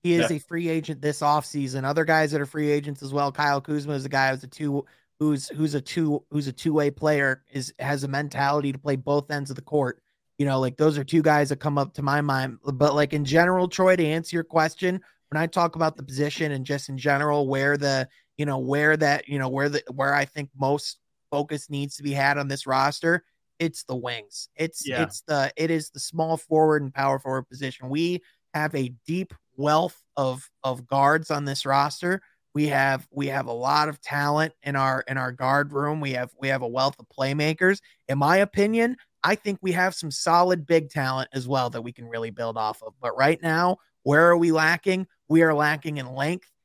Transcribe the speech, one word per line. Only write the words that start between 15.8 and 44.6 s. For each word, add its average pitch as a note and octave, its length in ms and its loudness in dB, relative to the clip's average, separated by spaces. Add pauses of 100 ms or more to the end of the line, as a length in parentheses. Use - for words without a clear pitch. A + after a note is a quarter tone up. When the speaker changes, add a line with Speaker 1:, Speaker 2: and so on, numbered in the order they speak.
Speaker 1:
the - 40 -14
position D3 500 -4
and C3 120 -6
just C#3+ 240 -4
in C3+ 80 -8
general C#3+ 500 2
where C#3 300 0
the, C3+ 320 0 (300)
you D3 80 -2
know, C3+ 120 -2
where D3 380 2
that, D3 320 0
you C#3+ 100 -4
know, C3 120 -2
where C#3 180 0
the, C#3+ 140 -2 (120)
where C#3 200 0
I C#3+ 100 2
think C#3 240 -10 (100)
most C#3 400 -2 (320)
focus D3 380 -4
needs C#3+ 280 -6
to C#3+ 60 -16
be C#3+ 100 -4
had C#3 260 2
on C#3 100 -4
this C#3 180 -6
roster, D3 560 0 (360)
it's E3 260 -4
the B2+ 100 -6
wings. A#2+ 640 -10
It's, D#3+ 320 -6
Speaker 3:
Yeah. B2 140 -2
Speaker 1:
it's - 240 -6
the, C#3 320 0
it D#3+ 120 0
is D#3+ 200 -2
the C#3 100 -18
small D#3+ 380 -2
forward D#3 420 2
and C3+ 120 -8
power C3+ 260 0
forward C3 320 -4
position. C3 400 -10
We E3+ 320 -2 (320)
have D3+ 200 -2
a B2+ 200 -4 (120)
deep F3+ 280 -4 (220)
wealth D#3 460 0 (140)
of, C3 340 -4 (140)
of B2+ 220 -4
guards C#3+ 440 4
on D3 140 -2
this C#3 220 -6
roster. D3 560 0 (320)
We D3 140 0
have, C3+ 420 0
we C#3 160 -6
have C3+ 200 -4
a A#2+ 60 -8
lot C#3+ 380 0
of D3 100 -14
talent D3 640 0
in C#3 120 -6
our, C3 320 0
in C3+ 120 -4
our B2+ 140 -4
guard C#3 420 0
room. D3 260 -2
We C#3 120 -4
have, B2 180 -6 (100)
we C3+ 80 -2
have C3 140 0
a B2 60 -6
wealth C3 300 0
of - 120 -20
playmakers. D3+ 720 0 (280)
In C3+ 100 -2
my D#3+ 200 4
opinion, A3+ 580 2 (260)
I F#3+ 120 2
think G3+ 260 -6
we F#3 120 -2
have F3+ 220 0
some D#3 160 -8
solid F3 560 2
big E3 220 2
talent C3 460 -4
as B2+ 120 -4
well B2+ 240 0
that A#2+ 120 -8
we A#2+ 100 -10
can A#2 160 -18
really A2+ 220 -6
build A2+ 260 -6
off A2 260 -4
of. A2 200 -16
But A#2 160 -4
right D#3 240 4
now, E3+ 340 0 (260)
where D3+ 280 6
are F3 80 6
we E3+ 120 4
lacking? E3+ 560 2 (220)